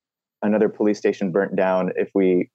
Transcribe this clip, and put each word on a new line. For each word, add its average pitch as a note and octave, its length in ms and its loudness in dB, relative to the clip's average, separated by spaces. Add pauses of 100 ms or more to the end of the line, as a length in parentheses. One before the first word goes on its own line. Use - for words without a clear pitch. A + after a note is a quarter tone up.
(440)
another G#2+ 260 2
police G#2 300 -2
station G2+ 320 -2
burnt G2 240 -2
down F#2 400 0
if - 180 -4
we F#2 420 2